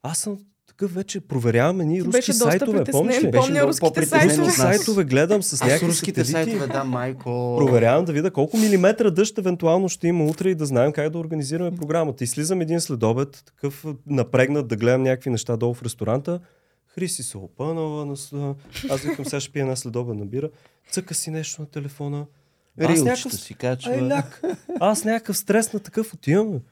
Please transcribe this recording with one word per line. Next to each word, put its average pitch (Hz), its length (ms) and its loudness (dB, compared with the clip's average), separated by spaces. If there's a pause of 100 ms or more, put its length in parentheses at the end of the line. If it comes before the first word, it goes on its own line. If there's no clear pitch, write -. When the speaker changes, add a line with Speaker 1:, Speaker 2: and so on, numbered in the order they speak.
Speaker 1:
Аз 151 160 -6
съм 202 200 -6 (300)
такъв 185 260 -6
вече, 196 260 -6
проверяваме 135 640 0
ние 165 160 0
Speaker 2:
Ти 180 40 -4
Speaker 1:
руски 247 140 2
Speaker 2:
беше 254 140 0
доста 233 120 2
Speaker 1:
сайтове, 208 300 2
Speaker 2:
притеснен, 160 200 2
Speaker 1:
помниш 240 220 4
ли? 294 60 2
Speaker 2:
помня 202 100 2
Speaker 3:
Беше 262 200 4
много 285 160 4
Speaker 2:
руските - 180 0
Speaker 3:
по-притеснен - 340 2
Speaker 2:
сайтове. - 220 6
Speaker 3:
от - 60 4
нас. 349 80 2
Speaker 1:
Сайтове 202 480 2
гледам 165 380 2
с - 100 -4
Speaker 3:
Аз 135 100 -4
Speaker 1:
някакви 147 240 4
Speaker 3:
руските 160 380 0
Speaker 1:
сателити. 160 260 0
Speaker 3:
сайтове, 143 220 -2
да, 135 120 -2
майко. 127 380 -4 (360)
Speaker 1:
Проверявам 127 460 6
да 165 80 -4
видя 160 180 0
колко 151 260 0
милиметра 214 540 4
дъжд 202 280 0
евентуално 180 500 2
ще - 200 -2
има 170 160 2
утре 165 260 0
и 185 40 0
да 151 120 -2
знаем 135 260 2
как 156 180 -2
да 170 80 -8
организираме 160 580 -4
програмата. 156 480 -2
И - 20 -4
слизам 170 340 -2
един 165 200 0
следобед, 127 680 -2
такъв - 380 -10 (220)
напрегнат 131 640 2
да 113 80 -2
гледам 123 260 4
някакви 131 280 0
неща 117 260 -2
долу 120 180 -2
в - 80 -14
ресторанта. 127 580 -4 (460)
Хриси 175 360 -8
се - 160 -12
опънала, 151 680 -6
на 139 100 -8
с-, 139 380 -8 (360)
аз 135 100 -2
викам, 269 240 -6
"Сега 143 160 -4
ще - 120 -12
пия 147 100 -4
една 131 140 -2
следобедна 117 500 -6
бира." 135 240 -6 (400)
Цъка 185 240 -8
си - 160 -6
нещо 156 320 -8
на 147 60 -14
телефона. 147 580 -8 (540)
Аз 160 80 4
Speaker 3:
Рилчета 165 160 6
Speaker 1:
някакъв 247 300 0
Speaker 3:
си - 200 -12
качва. 127 380 -4
Speaker 1:
Ай, 262 100 0
ляк. 277 400 -2 (380)
Аз 208 240 2
някакъв 226 320 -2
стрес 220 360 0
на 208 80 -6
такъв - 340 -6
отивам. 185 460 0 (120)